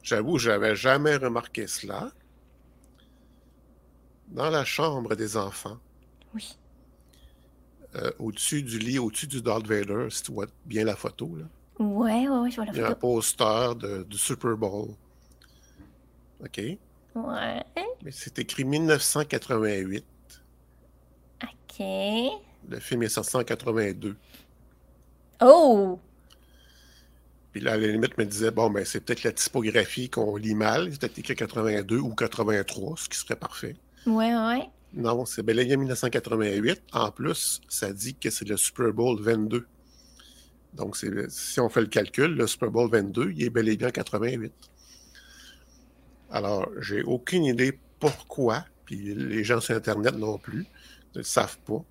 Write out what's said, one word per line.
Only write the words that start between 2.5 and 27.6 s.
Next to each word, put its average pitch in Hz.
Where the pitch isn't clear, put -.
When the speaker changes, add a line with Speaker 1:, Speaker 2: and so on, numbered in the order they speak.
Speaker 1:
Dans 135
la 147
chambre 131
des 107
enfants. 101
Speaker 2:
Oui. -
Speaker 1:
Euh, -
au-dessus 117
du 113
lit, 123
au-dessus 120
du 131
Darth 110
Vader, 104
si -
tu -
vois 101
bien 107
la 107
photo, -
là. 78
Speaker 2:
Ouais, 220
ouais, 269
ouais, 247
je 240
vois 220
la -
Speaker 1:
Il -
y -
a 113
un 110
Speaker 2:
photo. 123
Speaker 1:
poster 113
de, 101
du 101
Super 113
Bowl. 104
OK. -
Speaker 2:
Ouais. 233
Speaker 1:
Mais 131
c'est -
écrit -
mille 147
neuf 151
cent 147
quatre-vingt-huit. 104
Speaker 2:
Ok. -
Speaker 1:
Le 117
film 117
est 107
sorti -
en 120
quatre-vingt-deux. 107
Speaker 2:
Oh ! 226
Speaker 1:
Puis 104